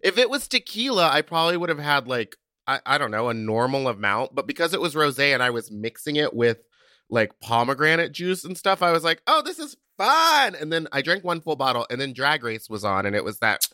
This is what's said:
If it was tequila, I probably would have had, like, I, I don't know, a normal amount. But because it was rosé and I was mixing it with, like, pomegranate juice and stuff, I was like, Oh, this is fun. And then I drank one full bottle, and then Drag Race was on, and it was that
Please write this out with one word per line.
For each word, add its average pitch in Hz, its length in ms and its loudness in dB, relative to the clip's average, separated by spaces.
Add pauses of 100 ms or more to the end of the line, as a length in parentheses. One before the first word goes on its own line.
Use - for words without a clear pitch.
If 190 140 2
it 240 120 4
was 262 180 -4
tequila, 233 640 0
I 147 120 4
probably 165 360 0
would 170 120 -2
have 156 100 -2
had, 143 280 0
like, 120 280 -4 (320)
I, 135 180 0
I 135 120 2
don't 139 140 0
know, 110 180 0
a 117 40 -2
normal 117 540 0
amount. 104 480 -2
But 135 120 -4
because 165 260 -2
it 190 80 -2
was 160 140 -2
rosé 143 380 2
and 127 100 2
I 123 60 4
was 117 220 -4
mixing 113 440 -8
it 147 180 0
with, 117 260 2 (500)
like, 110 300 0
pomegranate 139 720 2
juice 180 320 -4
and 180 140 -10
stuff, 190 240 0
I 175 100 4
was 165 120 2
like, 165 240 0
Oh, 302 140 4
this 320 180 -8
is 302 160 -12 (220)
fun. 285 580 4
And 151 160 -8
then 165 200 -2
I 139 100 0
drank 175 220 0
one 175 180 -4
full 156 140 -4
bottle, 127 340 0
and 123 100 -4
then 139 140 -4
Drag 143 300 0
Race 110 260 -6
was 107 140 -8
on, 98 220 0
and 101 100 -2
it 104 80 0
was 104 160 -6
that 107 340 0